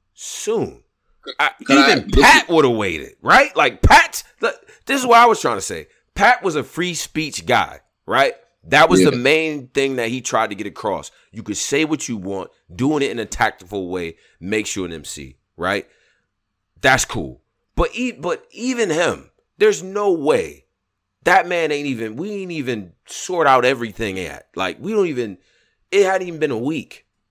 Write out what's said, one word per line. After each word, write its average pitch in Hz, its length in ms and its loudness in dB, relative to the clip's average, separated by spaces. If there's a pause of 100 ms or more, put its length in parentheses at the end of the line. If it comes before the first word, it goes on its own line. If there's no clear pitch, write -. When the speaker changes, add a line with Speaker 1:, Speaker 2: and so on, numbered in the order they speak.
(140)
Speaker 1:
soon. - 720 -6 (560)
I, 147 120 0 (120)
Speaker 2:
Could 139 140 4
I, 139 140 6
Speaker 1:
even 123 200 0
Speaker 2:
this 139 140 6
Speaker 1:
Pat 285 200 8
Speaker 2:
is - 40 -10
Speaker 1:
would 160 160 4
have 120 100 2
waited, 85 460 -4
right? 262 340 4
Like, 139 260 0
Pat, - 420 4 (180)
look, - 140 -2 (300)
this 269 140 0
is 254 80 -4
what 233 120 8
I 240 80 8
was 220 120 4
trying 117 180 -2
to 92 40 -8
say. 80 260 -10 (280)
Pat 240 280 2
was 170 120 -2
a 135 80 -2
free 175 320 -6
speech 147 500 -8
guy, 98 360 0 (260)
right? 131 260 2 (300)
That 147 260 6
was 185 120 6
Speaker 2:
Yeah. 170 100 4
Speaker 1:
the 123 60 -2
main 147 500 0
thing 135 300 -2
that 113 120 -2
he 123 120 -6
tried 113 300 -2
to 104 40 -10
get 101 120 -10
across. 92 440 -8 (200)
You 110 120 -16
could 101 140 -8
say 151 280 -2
what 151 240 -6
you 113 80 -6
want, 95 320 -10 (260)
doing 139 280 0
it 113 80 -4
in 117 80 -8
a 110 60 -6
tactful 98 640 -6
way 87 280 -8 (220)
makes 104 360 -6
you 98 100 -6
an 85 80 -10
M 78 100 -14
C, 67 340 -18 (200)
right? 92 300 -4 (920)
That's 131 240 2
cool. 69 360 -10 (340)
But 165 200 0
e-, 240 180 -4
but 165 380 -8
even 233 380 -4
him, 151 420 -2 (260)
there's 190 260 2
no 202 280 -2
way. 135 540 -2 (580)
That 175 240 4
man 170 240 -2
ain't 147 160 -4
even, 113 280 -6
we 185 160 -8
ain't 190 200 -10
even 117 420 -8 (120)
sort 175 420 -4
out 131 180 4
everything 117 520 -2
yet. 76 380 -10
Like, 92 240 -4
we 175 120 -8
don't 202 160 0
even, 120 300 -6 (540)
it 196 140 4
hadn't 185 220 -2
even 160 120 -10
been 147 120 0
a 113 60 -4
week, 131 480 -8 (260)